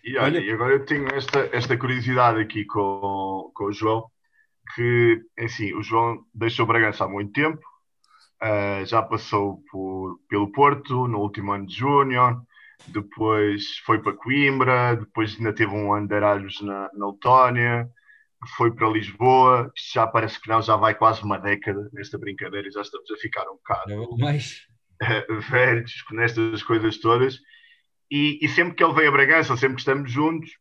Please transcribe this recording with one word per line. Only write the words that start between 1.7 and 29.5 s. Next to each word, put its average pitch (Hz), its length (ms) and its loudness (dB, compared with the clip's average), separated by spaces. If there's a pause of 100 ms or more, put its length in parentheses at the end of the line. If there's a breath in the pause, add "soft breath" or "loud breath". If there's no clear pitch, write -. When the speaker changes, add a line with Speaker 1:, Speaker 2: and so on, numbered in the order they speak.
Speaker 1:
curiosidade 123 600 2
aqui 107 280 -4
com, 98 880 -4
com 101 100 -6
o 101 80 -4
João, 110 320 0 (720)
que, 120 480 4 (160)
enfim, 113 340 -6
o 107 100 -6
João 113 420 0 (100)
deixou 113 320 0
Bragança 110 380 2
há 92 40 -4
muito 101 240 -8
tempo, 156 300 -2 (760 soft breath)
ah, 101 440 -2
já 113 180 0
passou 101 680 -4
por, 95 580 -8
pelo 101 240 -2
Porto, 135 560 2
no 107 120 -2
último 101 320 -4
ano 98 140 -6
de 90 80 -14
júnior, 127 680 2 (460 soft breath)
depois 104 920 0
foi 110 240 0
para 101 120 -2
Coimbra, 127 840 2
depois 107 400 -4
ainda 110 180 -2
teve 101 180 0
um 104 220 -2
ano 104 140 -2
de 104 60 -2
Erasmus 101 460 0
na, 98 320 -8
na 101 160 -8
Letónia, 120 800 2 (680 soft breath)
foi 117 180 2
para 110 160 0
Lisboa, 123 840 4
isto - 200 -14
já 113 120 2
parece 113 340 -2
que - 100 -18
não, 113 100 4
já 110 160 2
vai 107 180 2
quase 107 280 2
uma 104 160 -4
década 101 560 -4
nesta 98 240 -12
brincadeira 98 500 -10
e - 20 -12
já 101 120 -10
estamos - 280 -14
a 107 60 -8
ficar 101 320 -8
um 95 80 -14
bocado 98 320 -4
Speaker 2:
Não, 117 300 -8
mas 147 480 -4 (340)
Speaker 1:
<laughs> 107 500 -2
velhos 123 420 2 (200)
nestas 113 500 -2
coisas 110 360 0
todas. 123 400 2 (720 soft breath)
E, 147 340 0
e 147 40 2
sempre 175 260 0
que 170 100 2
ele 165 80 4
vem 151 160 4
a - 20 6
Bragança, 139 460 4